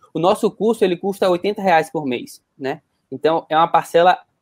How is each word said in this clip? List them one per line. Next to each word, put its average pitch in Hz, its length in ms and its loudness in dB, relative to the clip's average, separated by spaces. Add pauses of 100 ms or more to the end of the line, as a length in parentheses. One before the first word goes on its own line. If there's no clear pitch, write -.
(120)
O 165 60 -8
nosso 196 320 0
curso, 214 340 -2
ele 180 120 0
custa 190 340 -2
oitenta 202 320 -2
reais 160 300 2
por 156 120 -6
mês, - 380 -8 (160)
né? 139 240 -8 (300)
Então, 156 360 -2
é 156 80 -4
uma 165 120 2
parcela, 170 500 2 (240)